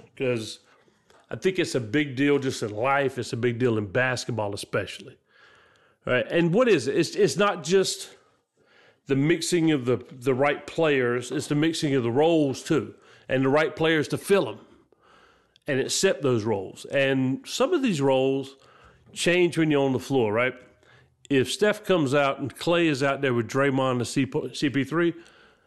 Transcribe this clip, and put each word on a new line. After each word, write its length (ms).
'cause 420
I 60
think 240
it's 160
a 40
big 360
deal 240
just 220
in 80
life. 480
It's 160
a 20
big 240
deal 180
in 80
basketball 680
especially, 640
right? 240
And 240
what 140
is 200
it? 80
It's, 180
it's 220
not 260
just 460
the 60
mixing 560
of 140
the, 260
the 220
right 340
players. 640
It's 180
the 60
mixing 400
of 80
the 80
roles 520
too, 320
and 160
the 60
right 260
players 320
to 80
fill 320
'em 120
and 140
accept 420
those 220
roles. 420
And 600
some 280
of 80
these 180
roles 560
change 460
when 120
you're 140
on 80
the 60
floor, 340
right? 220
If 240
Steph 320
comes 300
out 240
and 180
Klay 300
is 160
out 180
there 140
with 140
Draymond 480
and 100
C-, 260
C 160
P 120
three, 300